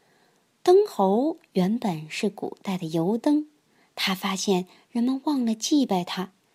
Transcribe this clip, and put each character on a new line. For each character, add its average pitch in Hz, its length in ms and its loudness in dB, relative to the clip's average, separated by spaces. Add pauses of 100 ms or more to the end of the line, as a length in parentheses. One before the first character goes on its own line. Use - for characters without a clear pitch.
(640)
灯 381 220 6
猴 233 520 0 (160)
原 196 260 0
本 156 300 -6
是 - 200 -4
古 - 320 -10
代 185 160 -4
的 170 100 -8
油 170 300 0
灯， 294 300 2 (480)
他 - 180 0
发 185 220 -4
现 185 320 0 (220)
人 233 120 -2
们 262 220 0
忘 277 220 0
了 220 100 0
祭 285 300 2
拜 185 180 0
他， 185 300 -8 (220)